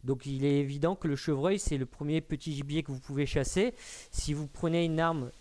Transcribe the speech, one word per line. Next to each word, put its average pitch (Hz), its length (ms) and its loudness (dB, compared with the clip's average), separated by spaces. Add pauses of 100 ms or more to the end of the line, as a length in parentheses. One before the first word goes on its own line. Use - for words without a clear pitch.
Donc 131 220 -2
il 135 180 -2
est 143 140 6
évident 143 380 2
que 170 120 -2
le 143 80 2
chevreuil, 160 420 2
c'est 147 200 0
le 131 80 0
premier 151 340 -2
petit 156 320 -6
gibier 143 300 -2
que 143 100 -8
vous 131 80 -8
pouvez 143 240 -2
chasser. 185 500 2 (380)
Si - 220 -2
vous 147 120 -4
prenez 170 380 0
une 160 160 2
arme 160 300 0 (100)